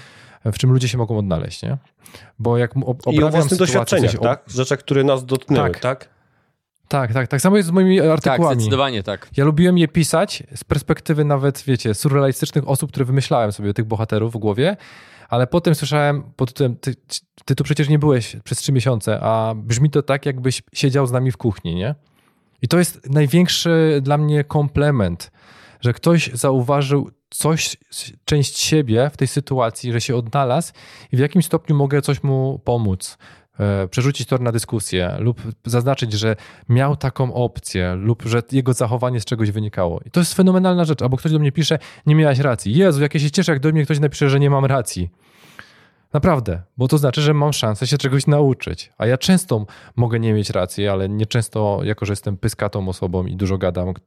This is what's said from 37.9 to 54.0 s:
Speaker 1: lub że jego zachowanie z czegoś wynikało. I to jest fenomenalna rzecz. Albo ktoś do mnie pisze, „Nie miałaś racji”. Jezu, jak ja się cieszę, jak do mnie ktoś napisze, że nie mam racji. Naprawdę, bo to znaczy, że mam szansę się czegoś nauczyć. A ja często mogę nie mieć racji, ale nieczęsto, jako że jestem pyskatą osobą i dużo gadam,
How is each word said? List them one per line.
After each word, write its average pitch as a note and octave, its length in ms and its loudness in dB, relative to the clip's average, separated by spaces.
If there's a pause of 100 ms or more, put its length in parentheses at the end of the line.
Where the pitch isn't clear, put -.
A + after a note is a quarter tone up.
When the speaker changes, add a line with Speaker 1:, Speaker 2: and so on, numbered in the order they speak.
Speaker 1:
lub G#2+ 300 -2
że A#2 160 0 (100)
jego C3 220 0
zachowanie B2 460 -2
z G#2 60 -8
czegoś A2 260 -2
wynikało. G2+ 540 -4
I - 60 -18
to - 80 2
jest E3+ 140 0
fenomenalna F#3 520 4
rzecz. D#3 160 -2
Albo C3 160 0
ktoś D#3 140 -2
do D#3 80 2
mnie C#3+ 120 2
pisze, D#3 280 0 (260)
„Nie D3+ 100 4
miałaś D3 240 4
racji”. A#2+ 360 0
Jezu, E3 260 4
jak D3 120 0
ja D#3+ 60 0
się D3 120 0
cieszę, F3 200 0
jak C#3+ 100 0
do D#3 80 2
mnie D#3 160 2
ktoś D3 140 0
napisze, C#3+ 300 0
że C#3 100 2
nie C#3+ 100 4
mam C#3 160 2
racji. A#2+ 440 -2 (1040)
Naprawdę, C#3 480 0 (160)
bo B2 100 0
to D#3 100 2
znaczy, C#3+ 240 2
że D3 120 2
mam D3 200 2
szansę A2 340 -2
się C#3+ 100 0
czegoś C3+ 300 0
nauczyć. C#3+ 680 0
A - 100 -2
ja B2+ 100 2
często C#3+ 480 0 (300)
mogę A#2 240 0
nie A2+ 140 2
mieć G#2+ 160 0
racji, G2 380 -2
ale F#2+ 220 -2
nieczęsto, G#2+ 760 -2
jako G#2 220 -4
że G2+ 60 -4
jestem G2+ 260 -6
pyskatą G2+ 520 -4
osobą F#2 360 -4
i F2+ 100 -6
dużo F#2+ 220 -2
gadam, F2+ 360 -2 (140)